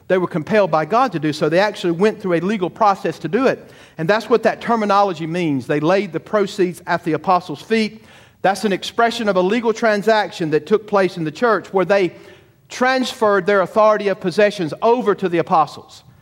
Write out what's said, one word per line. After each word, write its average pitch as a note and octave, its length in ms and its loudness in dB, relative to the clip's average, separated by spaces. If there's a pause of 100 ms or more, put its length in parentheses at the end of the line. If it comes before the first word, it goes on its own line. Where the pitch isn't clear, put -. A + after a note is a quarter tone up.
They F#3 100 2
were F3+ 80 0
compelled F3 440 0
by D#3 140 0
God A3 280 0
to E3+ 60 -6
do D3+ 140 -2
so. D3+ 160 -2
They E3+ 120 2
actually G3 320 -2
went G#3 280 0
through F#3 140 -2
a E3 60 0
legal F#3 280 -4
process G3 520 0
to D#3+ 80 -8
do A#3 180 0
it. - 240 -2 (260)
And D#3+ 120 -4
that's A3 200 0
what A3+ 140 2
that F3+ 180 0
terminology G3+ 680 0
means. D#3+ 400 -2
They D3+ 140 0
laid F3+ 320 0
the D#3+ 80 -6
proceeds G3 680 -2
at E3+ 180 -2
the D#3+ 80 -2
apostles' F3 500 -2
feet. A3 420 -2 (380)
That's G3 220 0
an G#3 80 0
expression A3+ 560 -2
of F#3+ 80 0
a F#3 40 4
legal A3 320 0
transaction G#3 800 0
that D#3 160 0
took G#3 200 0
place G3 300 0
in E3+ 80 -6
the D3+ 60 -4
church G#3 420 0
where F#3+ 120 2
they F#3 280 2 (560)
transferred A3+ 800 0
their G3+ 160 4
authority G#3 460 2
of F#3+ 120 -2
possessions F#3+ 640 0
over A3 320 2
to G3 140 -4
the E3+ 100 0
apostles. - 640 -2 (200)